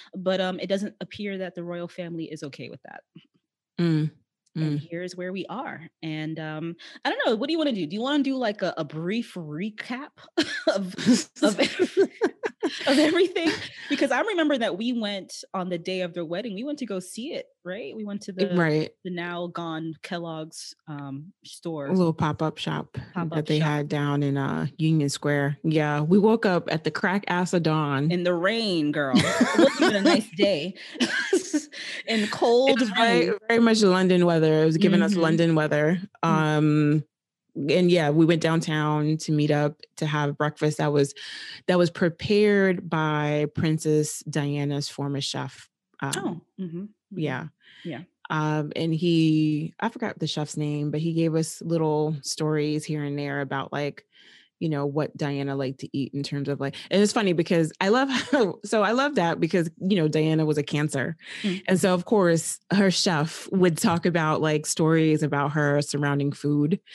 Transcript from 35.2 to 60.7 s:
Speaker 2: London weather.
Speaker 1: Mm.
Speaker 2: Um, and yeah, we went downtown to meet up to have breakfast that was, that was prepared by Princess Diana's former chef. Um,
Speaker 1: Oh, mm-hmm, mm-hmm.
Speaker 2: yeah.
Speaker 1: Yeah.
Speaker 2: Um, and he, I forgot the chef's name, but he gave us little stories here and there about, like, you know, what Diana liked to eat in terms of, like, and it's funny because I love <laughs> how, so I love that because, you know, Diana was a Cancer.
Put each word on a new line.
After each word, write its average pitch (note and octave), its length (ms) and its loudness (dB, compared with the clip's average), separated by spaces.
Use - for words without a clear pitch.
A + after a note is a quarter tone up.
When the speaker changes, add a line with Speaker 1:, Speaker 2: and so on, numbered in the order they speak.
Speaker 2:
London E3 340 4
weather. D3+ 440 2
Speaker 1:
Mm. E3 60 2
Speaker 2:
Um, D3+ 760 4
and F3 200 4
yeah, E3 220 4
we D#3+ 140 6
went D#3+ 160 4
downtown D#3 760 2
to D#3 140 -6
meet D3 180 2
up D3 320 0
to D#3+ 80 -2
have D3 320 -2
breakfast D3+ 400 0
that D3+ 160 0
was, C#3+ 200 2
that F3+ 120 4
was F3 100 4
prepared G3 1000 2
by D3+ 640 0
Princess D#3 640 0
Diana's C#3+ 600 -2
former C#3 320 -6
chef. - 460 -8
Um, C#3 160 -4
Speaker 1:
Oh, G#3+ 240 -6
mm-hmm, E3+ 200 -8
mm-hmm. G3+ 380 -14
Speaker 2:
yeah. C#3+ 280 -4
Speaker 1:
Yeah. D3 180 -10
Speaker 2:
Um, D3+ 460 -2
and E3 180 -2
he, D#3 840 2
I A3+ 100 -2
forgot - 300 -8
the D#3 80 -2
chef's D3+ 300 -6
name, D3 340 -4
but D3+ 80 -4
he E3 140 -2
gave E3 220 0
us D#3+ 260 -4
little D#3 600 0
stories D3+ 600 -2
here D3+ 200 -4
and C#3+ 140 -4
there C#3+ 240 -4
about, C#3 320 -6
like, C#3+ 320 -6
you E3 80 -2
know, C#3+ 160 -2
what D3 320 -2
Diana C#3 360 -4
liked C#3 280 -6
to - 140 -12
eat C#3 180 -4
in C#3+ 100 -6
terms C#3+ 240 -6
of, C#3 140 -4
like, C#3 140 -4
and F#3+ 140 4
it's G#3 80 2
funny G3+ 220 2
because E3 480 2
I F#3+ 80 2
love C4 200 4
<laughs> B3 220 -2
how, A#3+ 320 2
so G#3+ 200 2
I G#3 100 2
love C4+ 220 0
that E3+ 260 2
because, E3 280 2
you F#3+ 160 2
know, D#3 100 4
Diana D#3 380 2
was D3+ 120 2
a C#3+ 60 0
Cancer. D3 540 -2